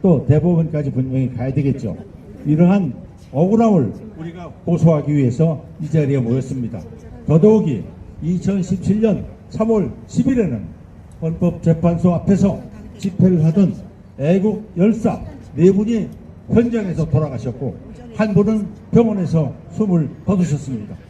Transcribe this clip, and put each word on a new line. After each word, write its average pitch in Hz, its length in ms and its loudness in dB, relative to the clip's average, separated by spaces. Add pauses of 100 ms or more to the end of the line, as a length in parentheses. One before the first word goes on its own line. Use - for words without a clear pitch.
또 165 240 4
대법원까지 156 640 2
분명히 131 420 -2
가야 123 180 -4
되겠죠. 131 440 -2 (500)
이러한 175 480 2 (380)
억울함을 180 600 2 (240)
우리가 165 280 -12 (220)
호소하기 151 480 2
위해서 147 480 0 (180)
이 156 100 -8
자리에 143 280 2
모였습니다. 123 640 -4 (460)
더더욱이 160 580 4 (380)
이천십칠 185 760 -2
년 202 240 2 (260)
삼월 214 400 0 (160)
십 - 200 0
일에는 170 380 0 (560)
헌법재판소 170 920 0
앞에서 196 480 2 (360)
집회를 185 460 2
하던 165 300 4 (440)
애국 185 580 0
열사 202 440 2 (340)
네 170 160 6
분이 208 380 0 (400)
현장에서 202 600 0
돌아가셨고 131 680 -4 (400)
한 208 180 -2
분은 208 320 2 (240)
병원에서 185 640 2 (200)
숨을 175 360 0 (160)
거두셨습니다. 135 680 -2 (160)